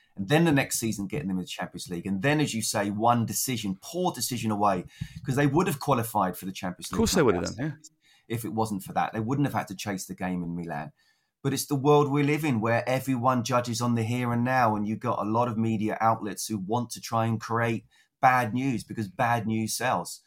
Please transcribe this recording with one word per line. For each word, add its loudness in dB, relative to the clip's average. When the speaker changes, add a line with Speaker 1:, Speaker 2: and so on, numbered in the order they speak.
Speaker 1:
And -8
then 6
the 6
next 2
season, -4
getting -4
them -2
in -4
the -10
Champions -10
League. -6
And -2
then, 4
as 0
you -2
say, 0
one 4
decision, -2
poor -2
decision -4
away, 2
'cause 0
they 4
would 4
have -2
qualified 0
for -12
the -6
Champions -8
Speaker 2:
Of -2
course 2
Speaker 1:
League 4
Speaker 2:
they 6
would 6
have 0
Speaker 1:
knockout -4
Speaker 2:
done, -4
yeah. -2
Speaker 1:
if -6
it -6
wasn't 0
for -12
that. 0
They -4
wouldn't 0
have -4
had -2
to -8
chase -6
the -10
game -4
in -6
Milan. -8
But -2
it's -4
the -2
world 4
we 2
live 2
in, 0
where 2
everyone 0
judges -2
on 2
the 0
here 0
and 2
now, 4
and -2
you've -4
got -2
a -2
lot 2
of -4
media 0
outlets 0
who -4
want -4
to -12
try 0
and 0
create 0
bad 4
news -2
because -6
bad 0
news -2
sells. -2